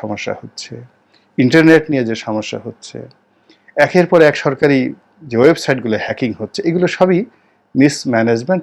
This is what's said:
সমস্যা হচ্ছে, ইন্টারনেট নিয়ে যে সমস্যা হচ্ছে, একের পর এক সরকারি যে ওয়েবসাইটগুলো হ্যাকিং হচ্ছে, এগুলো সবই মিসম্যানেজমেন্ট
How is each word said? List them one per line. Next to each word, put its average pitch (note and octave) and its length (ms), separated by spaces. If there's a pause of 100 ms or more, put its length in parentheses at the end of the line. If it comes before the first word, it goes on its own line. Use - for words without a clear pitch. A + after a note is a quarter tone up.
সমস্যা G#2 400
হচ্ছে, - 340 (640)
ইন্টারনেট D#3 540
নিয়ে C3 180
যে A2 60 (100)
সমস্যা G#2+ 400
হচ্ছে, - 320 (800)
একের E3 340
পর F3 180
এক C#3 160
সরকারি C#3+ 340 (520)
যে A#2 100
ওয়েবসাইটগুলো B2+ 640
হ্যাকিং A2+ 260 (100)
হচ্ছে, - 280
এগুলো F3 180 (100)
সবই F#3 220 (560)
মিসম্যানেজমেন্ট B2+ 880